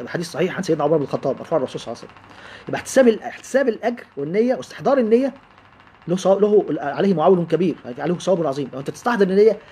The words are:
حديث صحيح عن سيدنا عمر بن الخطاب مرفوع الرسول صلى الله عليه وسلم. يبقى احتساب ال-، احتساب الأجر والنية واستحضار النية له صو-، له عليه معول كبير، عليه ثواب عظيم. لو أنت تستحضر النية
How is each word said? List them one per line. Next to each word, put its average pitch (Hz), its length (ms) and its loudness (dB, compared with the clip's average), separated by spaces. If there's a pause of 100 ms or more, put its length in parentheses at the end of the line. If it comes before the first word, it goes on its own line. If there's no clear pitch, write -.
حديث 170 240 -8
صحيح 165 260 -4
عن 196 60 -4
سيدنا 151 200 -2
عمر 156 140 2
بن 143 60 -2
الخطاب 131 360 -4
مرفوع - 180 -2
الرسول 135 240 -6
صلى 113 120 -12
الله - 100 -18
عليه - 100 -20
وسلم. - 100 -20 (440)
يبقى 131 100 -6
احتساب 262 300 2
ال-، 214 160 2
احتساب 262 440 -4
الأجر 226 360 -4 (140)
والنية 202 380 0
واستحضار 226 420 -2
النية 247 360 2 (760)
له 170 80 -2
صو-، 190 240 2
له 208 260 4 (140)
عليه 147 340 0
معول 175 320 4
كبير، 165 300 0 (220)
عليه 147 160 -4
ثواب 170 340 -2
عظيم. 135 260 -4
لو 127 60 -10
أنت 139 100 -10
تستحضر 196 380 0
النية 202 300 6 (140)